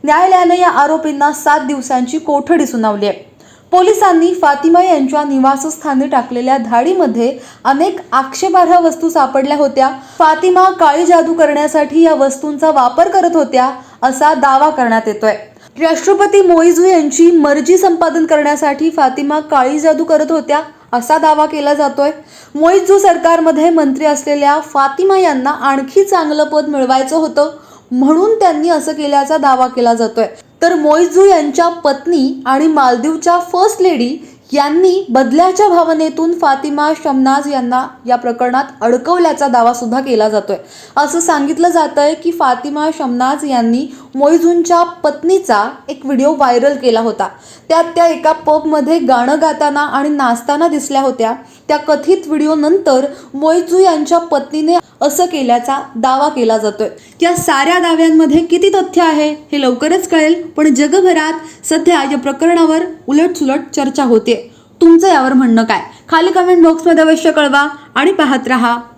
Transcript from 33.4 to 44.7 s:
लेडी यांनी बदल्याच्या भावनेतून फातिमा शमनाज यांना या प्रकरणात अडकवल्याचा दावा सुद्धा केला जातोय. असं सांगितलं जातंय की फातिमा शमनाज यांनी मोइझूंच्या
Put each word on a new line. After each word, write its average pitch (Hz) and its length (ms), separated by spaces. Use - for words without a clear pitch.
लेडी 294 360
यांनी 349 580
बदल्याच्या 320 600
भावनेतून 330 720
फातिमा 294 520
शमनाज 277 480
यांना 254 360
या 240 100
प्रकरणात 247 480
अडकवल्याचा 285 640
दावा 240 260
सुद्धा 240 260
केला 233 300
जातोय. 208 260
असं 294 220
सांगितलं 320 500
जातंय 302 440
की 330 180
फातिमा 294 640
शमनाज 269 480
यांनी 247 420
मोइझूंच्या 339 680